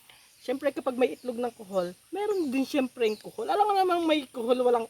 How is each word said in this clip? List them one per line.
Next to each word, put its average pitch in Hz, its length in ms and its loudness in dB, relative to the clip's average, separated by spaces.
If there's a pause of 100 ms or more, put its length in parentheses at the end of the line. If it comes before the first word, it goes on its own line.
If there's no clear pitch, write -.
(420)
syempre 277 300 -2
kapag 254 240 -4
may 254 160 2
itlog 247 240 -6
ng 240 160 -4
kuhol, 185 400 -4 (160)
meron 392 400 -2
din 262 160 0
syempre 254 400 -2
yung 214 160 0
kuhol. - 320 -10
Alam 392 160 4
nga 392 160 4
namang 349 240 2
may 302 160 2
kuhol, 247 400 -2
walang 240 260 2